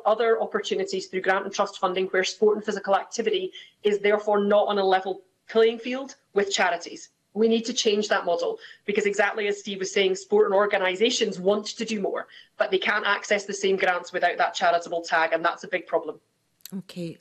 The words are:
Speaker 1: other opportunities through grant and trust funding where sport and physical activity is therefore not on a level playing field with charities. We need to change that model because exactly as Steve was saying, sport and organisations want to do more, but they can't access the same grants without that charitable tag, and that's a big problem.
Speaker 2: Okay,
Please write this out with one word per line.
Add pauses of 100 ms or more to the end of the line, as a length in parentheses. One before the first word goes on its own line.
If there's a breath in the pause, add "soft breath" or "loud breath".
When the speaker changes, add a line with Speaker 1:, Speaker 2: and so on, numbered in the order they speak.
Speaker 1:
other
opportunities
through
grant
and
trust
funding
where
sport
and
physical
activity (320 loud breath)
is
therefore
not
on
a
level (260)
playing
field (180)
with
charities. (260)
We
need
to
change
that
model (260 loud breath)
because
exactly
as
Steve
was
saying,
sport
and
organisations
want
to
do
more, (300 loud breath)
but
they
can't
access
the
same
grants
without
that
charitable
tag,
and
that's
a
big
problem. (580)
Speaker 2:
Okay,